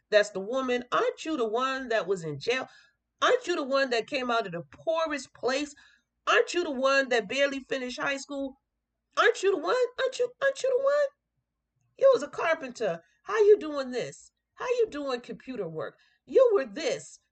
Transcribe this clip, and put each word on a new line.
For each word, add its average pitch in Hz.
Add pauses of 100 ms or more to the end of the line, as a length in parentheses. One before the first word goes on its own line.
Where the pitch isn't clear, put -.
(100)
that's 208
the 190
woman? 247
Aren't 466
you 320
the 233
one 262
that 214
was 185
in 151
jail? 254 (540)
Aren't 453
you 349
the 302
one 269
that 226
came 254
out 226
of 180
the 170
poorest 320
place? 277 (520)
Aren't 427
you 349
the 320
one 269
that 226
barely 277
finished 254
high 277
school? 277 (560)
Aren't 403
you 392
the 359
one? 359 (240)
Aren't 523
you, 494 (100)
aren't 539
you 508
the 523
one? 571 (880)
You 269
was 247
a 285
carpenter. 262 (220)
How 415
you 415
doing 277
this? 185 (240)
How -
you 480
doing 269
computer 233
work? 151 (260)
You 480
were 269
this. 202 (140)